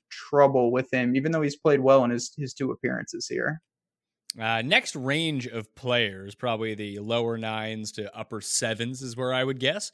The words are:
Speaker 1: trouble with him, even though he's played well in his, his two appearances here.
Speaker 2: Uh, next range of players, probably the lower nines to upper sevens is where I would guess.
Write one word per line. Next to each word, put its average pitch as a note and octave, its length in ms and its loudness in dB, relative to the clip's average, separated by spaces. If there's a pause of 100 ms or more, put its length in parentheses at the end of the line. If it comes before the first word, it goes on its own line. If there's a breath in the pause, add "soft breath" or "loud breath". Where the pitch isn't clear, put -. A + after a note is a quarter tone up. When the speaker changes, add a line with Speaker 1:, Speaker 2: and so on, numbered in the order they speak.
Speaker 1:
trouble C3+ 640 4
with B2+ 220 0
him, B2 220 2
even C#3+ 160 2
though D#3+ 100 0
he's D3 160 0
played C#3+ 240 4
well C3 240 8
in A#2+ 60 0
his, A#2+ 260 -4
his C#3 160 -8
two C3 180 -4
appearances A#2+ 560 -6
here. C#3+ 340 -4 (800)
Speaker 2:
Uh, A2+ 220 0
next F#3 360 0
range C#3 500 -2
of A2+ 280 -10
players, G2+ 600 -2
probably A2+ 400 -4
the G#2 240 -8
lower A#2 380 -2
nines A2 560 -6
to G#2 220 -10
upper A2 260 -10
sevens A#2 600 -4
is B2 140 -10
where B2+ 180 -2
I B2+ 100 2
would C3 160 -2
guess. D3 340 -2